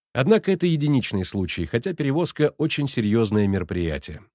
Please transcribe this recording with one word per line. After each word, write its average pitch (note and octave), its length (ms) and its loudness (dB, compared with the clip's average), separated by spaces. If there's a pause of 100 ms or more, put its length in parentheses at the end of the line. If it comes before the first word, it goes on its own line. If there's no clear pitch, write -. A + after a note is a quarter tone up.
(140)
Однако G3 380 2
это F3+ 140 0
единичные D3 580 0
случаи, F#2 400 -4
хотя A#2+ 300 -2
перевозка — D3+ 640 0
очень D3 320 -2
серьезное G#2+ 580 2
мероприятие. E2+ 880 -4